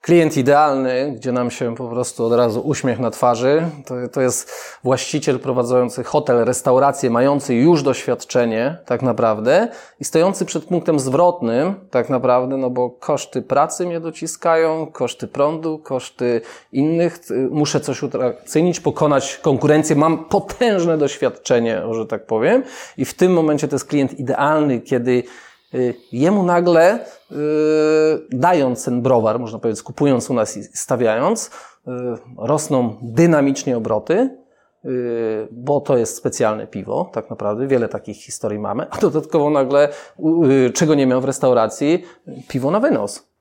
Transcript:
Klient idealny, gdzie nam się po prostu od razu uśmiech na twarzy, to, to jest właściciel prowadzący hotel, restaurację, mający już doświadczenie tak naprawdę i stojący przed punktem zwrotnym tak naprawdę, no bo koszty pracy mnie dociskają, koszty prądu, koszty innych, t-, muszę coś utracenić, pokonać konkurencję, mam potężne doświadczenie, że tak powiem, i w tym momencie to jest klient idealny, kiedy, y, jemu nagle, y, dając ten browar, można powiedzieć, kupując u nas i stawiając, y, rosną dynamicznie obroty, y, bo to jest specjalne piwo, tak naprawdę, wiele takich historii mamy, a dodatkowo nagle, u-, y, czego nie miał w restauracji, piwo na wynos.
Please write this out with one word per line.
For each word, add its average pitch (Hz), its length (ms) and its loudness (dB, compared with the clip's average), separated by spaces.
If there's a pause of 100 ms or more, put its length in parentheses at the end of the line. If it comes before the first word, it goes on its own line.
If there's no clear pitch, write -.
Klient 165 340 4
idealny, 135 800 2
gdzie 120 160 -6
nam 123 180 -2
się 117 240 -6
po 123 140 -10
prostu 120 380 -4
od 117 60 2
razu 120 280 2
uśmiech 127 380 -2
na 117 120 -2
twarzy, 127 520 2 (240)
to, 131 80 -10 (180)
to 143 80 -4
jest 127 320 -2 (320)
właściciel 135 540 0
prowadzący 123 680 0
hotel, 123 400 2
restaurację, 131 680 2
mający 135 440 0
już 143 280 6
doświadczenie 123 1040 -2
tak 123 160 -2
naprawdę 120 680 2 (320)
i 143 40 -10
stojący 180 400 0
przed 160 200 -6
punktem 165 360 0
zwrotnym 143 760 2 (160)
tak 120 200 -2
naprawdę, 127 460 2
no 131 140 -2
bo 123 200 -2
koszty 131 520 -6
pracy 151 440 -2
mnie 170 140 -6
dociskają, 160 840 -2
koszty 123 420 -8
prądu, 156 500 -2
koszty 123 600 -4 (320)
innych, 165 460 0
t-, - 160 -8 (160)
muszę 147 300 0
coś 147 220 -6
utracenić, 143 800 -2
pokonać 147 600 0
konkurencję, 151 540 4
mam 156 280 2
potężne 190 760 0
doświadczenie, 120 920 0
że 110 160 -4
tak 107 200 -8
powiem, 156 360 2 (340)
i 131 80 -2
w - 100 -10
tym 180 180 4
momencie 151 360 2
to 143 60 -2
jest 135 140 -4
klient 139 320 -2
idealny, 143 600 0
kiedy, 123 420 0 (520)
y, 127 200 -2 (180)
jemu 180 300 2
nagle, 175 560 4 (340)
y, - 20 -18 (1000)
dając 135 520 2
ten 123 180 -2
browar, 117 380 2
można 110 180 -10
powiedzieć, 110 240 -4
kupując 135 480 0
u 127 40 0
nas 110 220 -2
i 101 80 -10
stawiając, 123 840 -2
y, - 440 -18 (480)
rosną 127 640 0
dynamicznie 139 720 2
obroty, 117 600 0 (480)
y, 117 640 -4
bo 135 300 -2
to 143 160 0
jest 113 200 0
specjalne 107 500 -2
piwo, 107 460 -6
tak - 180 -8
naprawdę, 107 360 -4
wiele 120 220 2
takich 107 280 -10
historii - 420 -8
mamy, 104 320 -6
a - 80 -10
dodatkowo 151 520 0
nagle, 143 380 2 (280)
u-, 165 280 2
y, 131 300 4
czego 156 200 2
nie 139 120 4
miał 127 140 2
w 131 40 -4
restauracji, 135 800 2 (440)
piwo 135 220 -2
na 208 100 0
wynos. 127 500 -2 (100)